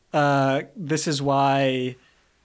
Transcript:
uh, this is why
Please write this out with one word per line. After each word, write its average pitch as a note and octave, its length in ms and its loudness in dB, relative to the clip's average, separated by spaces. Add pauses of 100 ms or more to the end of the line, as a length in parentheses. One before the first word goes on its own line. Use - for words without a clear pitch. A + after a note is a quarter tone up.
(120)
uh, C#3 500 2 (140)
this D#3 320 -4
is C#3+ 140 -2
why C3+ 760 0 (480)